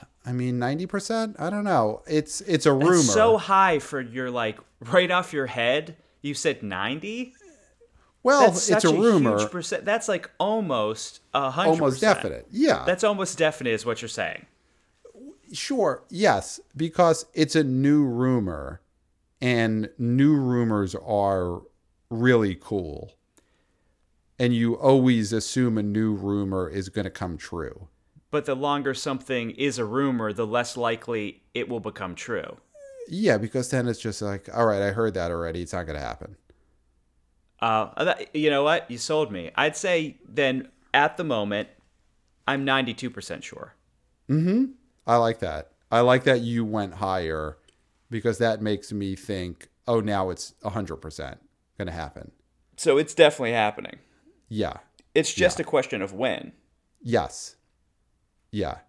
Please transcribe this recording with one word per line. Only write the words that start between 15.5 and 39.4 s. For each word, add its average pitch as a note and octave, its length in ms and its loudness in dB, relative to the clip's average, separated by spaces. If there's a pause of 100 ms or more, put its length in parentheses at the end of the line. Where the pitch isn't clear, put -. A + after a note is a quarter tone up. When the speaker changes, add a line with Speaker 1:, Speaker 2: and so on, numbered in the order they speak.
Speaker 1:
Sure, F#3+ 580 -2
yes, D#3+ 500 0 (180)
because D#3+ 560 2
it's D#3 220 2
a D#3+ 80 4
new C#3 420 4
rumor, A#2 760 -2 (600)
and A2+ 560 0
new C3 380 4
rumors A#2 600 0
are G2 640 0 (480)
really A2+ 500 4
cool. D#2+ 540 -8 (1200)
And B2 160 2
you A#2 240 2
always B2+ 560 4
assume A2+ 440 0
a G#2 60 0
new G#2+ 300 0
rumor F#2+ 560 -2
is F#2 200 -6
gonna G2 200 -6
come F2 260 -8
true. D#2+ 520 -10 (440)
Speaker 2:
But D3 140 -4
the C#3 100 -2
longer C#3 380 -2
something C3 580 -6
is C3 280 -4
a A2+ 60 -2
rumor, A#2+ 480 -2
the A2+ 120 -4
less A#2 320 -4
likely A#2 640 -4 (140)
it A#2+ 120 -4
will A#2+ 120 -6
become F#2+ 340 -10
true. - 440 -8 (500)
Speaker 1:
Yeah, E3+ 320 0
because B2 320 -4
then B2 160 0
it's A2 120 -4
just G#2+ 220 -8
like, G2+ 340 -8
"All A#2 120 4
right, G2+ 160 2
I G2+ 80 0
heard G#2+ 240 -2
that E2+ 160 -2
already. E2+ 320 -2
It's E2+ 100 -12
not F2 140 -6
gonna D2+ 120 -8
happen." B1 380 -10 (1200)
Speaker 2:
Uh, A2+ 460 0
that, - 300 -2
you D3+ 160 2
know C#3+ 120 2
what? D#3 260 0
You A#2+ 100 -10
sold D#3 320 -2
me. E2+ 240 -10